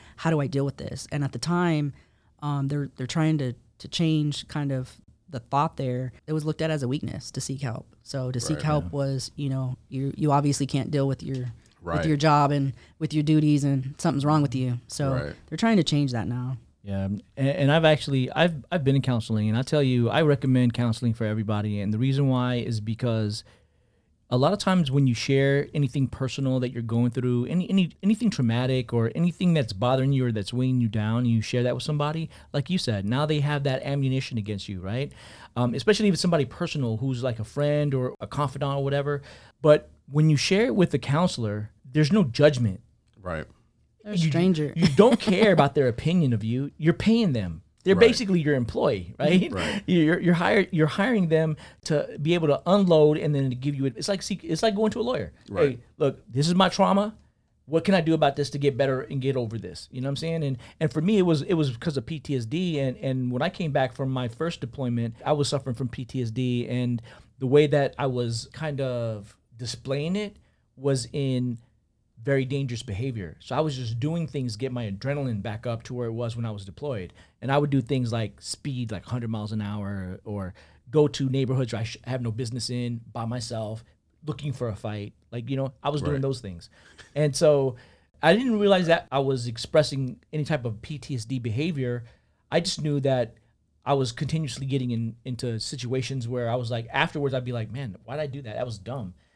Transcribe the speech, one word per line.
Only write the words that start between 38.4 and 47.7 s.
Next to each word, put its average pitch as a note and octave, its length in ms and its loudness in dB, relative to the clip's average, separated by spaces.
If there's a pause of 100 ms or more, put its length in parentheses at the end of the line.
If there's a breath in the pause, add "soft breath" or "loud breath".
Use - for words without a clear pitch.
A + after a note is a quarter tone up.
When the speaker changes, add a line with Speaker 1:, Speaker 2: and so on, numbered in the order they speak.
Speaker 3:
or C#3 60 -2
whatever. C#3+ 380 -2 (400 loud breath)
But D3+ 280 6 (200)
when D#3 200 6
you D3 60 6
share G3 300 2
it B3 80 0
with F#3 200 4
a C#3+ 40 2
counselor, A#2 720 -2 (200)
there's D3+ 200 4
no G3+ 140 6
judgment. B2 560 4 (420)
Speaker 2:
Right. E2+ 240 -6 (560)
Speaker 1:
They're G#3 120 -10
a - 20 0
Speaker 3:
You, D#3+ 120 2
Speaker 1:
stranger. D#3 460 2
Speaker 3:
you E3 140 2
don't G3 320 6
care G3+ 320 4
Speaker 1:
<laughs> D#3+ 60 4
Speaker 3:
about C#3 180 6
their C#3+ 100 4
opinion D3+ 460 2
of G#2+ 100 0
you. B2+ 340 -4
You're D#3 160 2
paying G#3+ 420 2
them. F2 280 -4 (220)